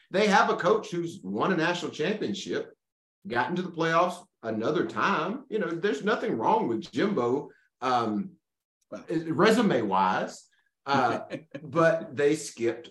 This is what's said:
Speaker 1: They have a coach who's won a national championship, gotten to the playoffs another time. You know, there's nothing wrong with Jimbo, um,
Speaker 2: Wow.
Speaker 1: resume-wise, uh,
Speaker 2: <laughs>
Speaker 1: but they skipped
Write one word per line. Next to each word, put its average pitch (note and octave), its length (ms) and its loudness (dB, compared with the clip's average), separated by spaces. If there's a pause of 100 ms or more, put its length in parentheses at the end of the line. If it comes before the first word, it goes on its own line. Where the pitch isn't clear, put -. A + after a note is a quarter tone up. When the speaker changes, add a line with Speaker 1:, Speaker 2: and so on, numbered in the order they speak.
(100)
Speaker 1:
They G#3 180 2
have A3 220 4
a F#3 60 0
coach G3+ 340 2
who's E3+ 320 -6
won B2+ 300 -2
a F3 40 0
national D#3+ 360 -2
championship, - 760 -4 (560)
gotten B2+ 300 -2
to F#3 60 -2
the E3+ 80 -8
playoffs E3 460 2 (260)
another A2+ 440 -2
time. F3 640 -2
You G#3+ 100 -2
know, E3+ 120 -2
there's E3+ 340 -2
nothing G#3+ 320 0
wrong D#3+ 320 2
with A2+ 240 -4
Jimbo, C3+ 560 0 (320)
um, A2+ 500 0 (600)
Speaker 2:
Wow. - 180 -12
Speaker 1:
resume-wise, D#3 1400 2 (400)
uh, B2+ 360 0 (240)
Speaker 2:
<laughs> - 180 -16
Speaker 1:
but D#3 520 2
they C#3+ 220 4
skipped - 540 -4